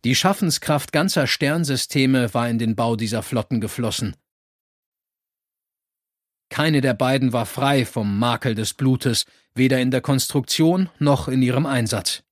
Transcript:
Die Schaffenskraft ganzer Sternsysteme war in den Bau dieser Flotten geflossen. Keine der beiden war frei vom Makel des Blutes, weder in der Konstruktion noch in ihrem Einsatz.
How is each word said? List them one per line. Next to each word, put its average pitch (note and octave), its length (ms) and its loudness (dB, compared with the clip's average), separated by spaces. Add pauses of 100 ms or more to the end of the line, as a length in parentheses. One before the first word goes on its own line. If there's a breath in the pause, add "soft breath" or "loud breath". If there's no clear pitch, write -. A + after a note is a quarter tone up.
Die B2 120 2
Schaffenskraft E3 720 0
ganzer D#3 380 0
Sternsysteme C3+ 1040 0
war A#2+ 140 0
in A#2 100 -2
den A2+ 160 0
Bau A#2 220 0
dieser A2 260 -2
Flotten A#2 380 -2
geflossen. G#2+ 560 -4 (2250)
Keine D3+ 300 2
der B2+ 140 2
beiden C3 380 0
war A2+ 140 0
frei C3+ 400 0
vom G2+ 320 -4
Makel A#2 380 0
des G#2+ 180 -6
Blutes, C3 520 0 (280 soft breath)
weder C3 260 2
in B2+ 120 0
der C3 80 0
Konstruktion D#3+ 1000 0
noch C#3+ 300 2
in C3 120 0
ihrem B2+ 260 2
Einsatz. A#2 640 -2